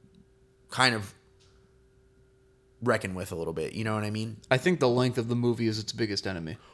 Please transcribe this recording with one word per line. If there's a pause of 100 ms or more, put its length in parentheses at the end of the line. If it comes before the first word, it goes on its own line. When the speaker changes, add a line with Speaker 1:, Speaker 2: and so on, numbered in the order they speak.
(720)
Speaker 1:
kind
of (1700)
reckon
with
a
little
bit.
You
know
what
I
mean? (140)
Speaker 2:
I
think
the
length
of
the
movie
is
its
biggest
enemy. (180)